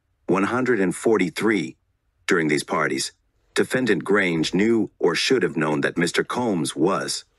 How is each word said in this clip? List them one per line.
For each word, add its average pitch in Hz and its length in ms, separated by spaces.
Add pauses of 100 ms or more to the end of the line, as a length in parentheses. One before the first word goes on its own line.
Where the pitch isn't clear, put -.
(260)
One 95 180
hundred 120 360
and 92 140
forty-three. 98 800 (500)
During 80 220
these 73 160
parties, 73 480 (420)
defendant 104 500
Grange 87 500
knew 110 360 (100)
or 82 160
should - 260
have - 140
known 151 240
that - 180
Mister 85 240
Combs 101 540
was - 480 (140)